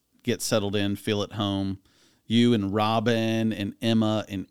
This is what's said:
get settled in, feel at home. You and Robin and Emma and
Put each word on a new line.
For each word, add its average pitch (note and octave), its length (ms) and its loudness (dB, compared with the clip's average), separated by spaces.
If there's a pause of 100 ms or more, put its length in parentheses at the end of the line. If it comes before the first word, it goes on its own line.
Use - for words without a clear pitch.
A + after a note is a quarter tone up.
(220)
get A#2 220 -4
settled G2+ 320 0
in, G2+ 200 0
feel G#2 280 -2
at F#2+ 100 -10
home. G2 460 -2 (480)
You A#2+ 260 4
and G2 180 0
Robin A2+ 800 0
and G2 300 -6
Emma A2 480 2
and G2 220 -8